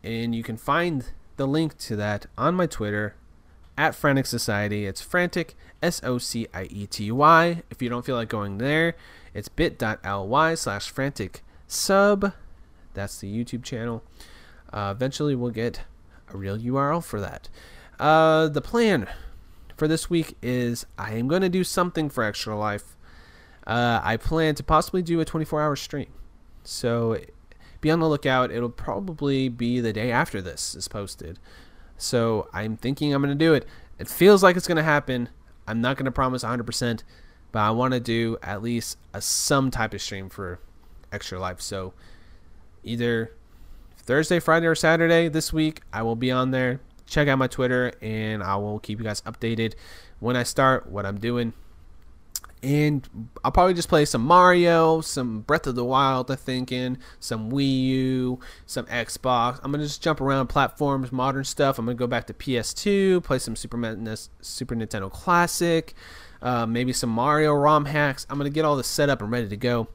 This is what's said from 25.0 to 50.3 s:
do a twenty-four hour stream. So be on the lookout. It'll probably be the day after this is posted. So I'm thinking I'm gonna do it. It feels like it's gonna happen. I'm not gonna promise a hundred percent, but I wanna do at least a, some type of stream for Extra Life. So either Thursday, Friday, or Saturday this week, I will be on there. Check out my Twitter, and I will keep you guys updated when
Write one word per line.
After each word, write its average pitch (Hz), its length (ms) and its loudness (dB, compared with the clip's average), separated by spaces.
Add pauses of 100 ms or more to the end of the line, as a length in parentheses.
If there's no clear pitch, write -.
do 170 180 0
a 160 60 2
twenty-four 156 360 -2
hour 147 140 2
stream. - 380 -8 (500)
So 117 560 -2 (600)
be 151 80 2
on 165 100 4
the 160 80 2
lookout. 131 440 2
It'll 120 180 -2
probably 139 800 -2
be 120 300 0
the 117 120 0
day 110 200 -2
after 117 300 0
this - 340 -8
is 82 120 -10
posted. 87 520 -10 (580)
So 117 560 0
I'm 107 240 -4
thinking 139 360 -2
I'm 139 80 4
gonna 143 140 0
do 160 180 6
it. 135 120 2 (340)
It 123 80 -12
feels 190 340 8
like 180 140 8
it's 180 120 -2
gonna 160 160 2
happen. 139 460 0 (380)
I'm 113 140 -2
not 131 160 0
gonna 131 140 -2
promise 127 320 0
a 117 40 -4
hundred 117 180 -4
percent, 120 380 -2 (480)
but 113 80 -2
I 107 120 4
wanna 123 280 2
do 117 420 0
at 101 200 -8
least 117 360 -4 (160)
a, 104 80 -8
some - 480 2
type 113 240 -2
of 101 80 -8
stream 95 280 -10
for 90 300 -10 (520)
Extra 95 280 -10
Life. 92 220 -6
So 92 320 -8 (880)
either 117 500 -2 (640)
Thursday, 156 420 2
Friday, 165 260 2
or 165 80 4
Saturday 165 540 4
this 160 260 -2
week, 156 280 0 (120)
I 113 80 -4
will 113 140 -2
be 127 160 0
on 127 180 2
there. 127 320 0 (240)
Check 147 220 2
out 135 100 4
my 131 80 4
Twitter, 127 560 0
and 110 400 -4
I 95 140 0
will 104 240 -4
keep 104 180 -8
you 113 80 -6
guys 107 160 -4
updated 113 540 -2 (440)
when 120 160 -2